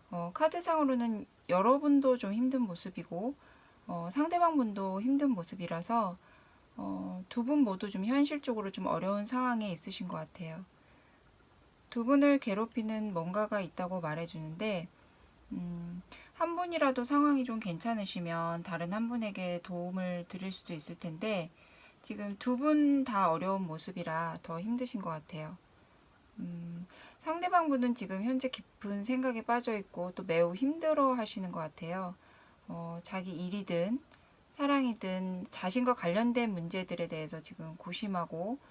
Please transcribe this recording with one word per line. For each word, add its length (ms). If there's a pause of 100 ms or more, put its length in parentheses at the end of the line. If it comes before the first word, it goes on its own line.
(120)
어, 200
카드상으로는 920 (220)
여러분도 680
좀 160
힘든 300
모습이고, 720 (540)
어, 240
상대방분도 920
힘든 300
모습이라서, 840 (600)
어, 520
두 140
분 180
모두 300
좀 140
현실적으로 640
좀 160
어려운 400
상황에 460
있으신 340
것 120
같아요. 460 (1300)
두 140
분을 340
괴롭히는 760
뭔가가 480
있다고 400
말해주는데, 840 (640)
음, 500 (320)
한 200
분이라도 480
상황이 420
좀 140
괜찮으시면 1040
다른 300
한 160
분에게 560
도움을 640
드릴 240
수도 220
있을 240
텐데, 520 (520)
지금 360
두 180
분 460
다 300
어려운 340
모습이라 800
더 160
힘드신 420
것 80
같아요. 460 (840)
음, 480 (320)
상대방분은 800
지금 260
현재 260
깊은 540
생각에 400
빠져있고 720
또 80
매우 320
힘들어 600
하시는 360
것 80
같아요. 560 (540)
어, 340
자기 300
일이든 640 (580)
사랑이든 960
자신과 440
관련된 580
문제들에 560
대해서 320
지금 360
고심하고 840 (120)